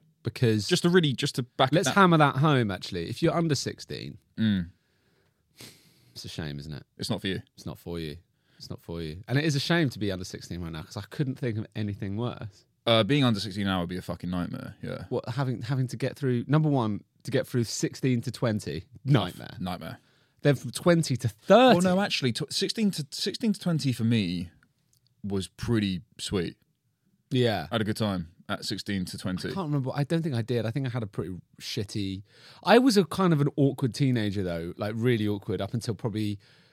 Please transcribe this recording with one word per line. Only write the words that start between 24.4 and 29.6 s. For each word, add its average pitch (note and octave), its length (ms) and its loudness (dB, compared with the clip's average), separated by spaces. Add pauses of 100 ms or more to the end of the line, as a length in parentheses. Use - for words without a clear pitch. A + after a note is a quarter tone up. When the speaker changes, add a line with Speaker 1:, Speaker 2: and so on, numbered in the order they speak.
Speaker 2:
was G2 240 -2
pretty G#2 540 0 (160)
sweet. - 380 -4 (720)
Speaker 1:
Yeah. A2 400 2
Speaker 2:
I - 60 -4
had A2 40 0
a G#2+ 40 0
good G#2 120 -2
time F#2 320 -2 (200)
at - 160 -6
sixteen G2 420 -4
to - 120 -10
twenty. F#2 320 -6
Speaker 1:
I - 40 -6
can't F#3 140 -4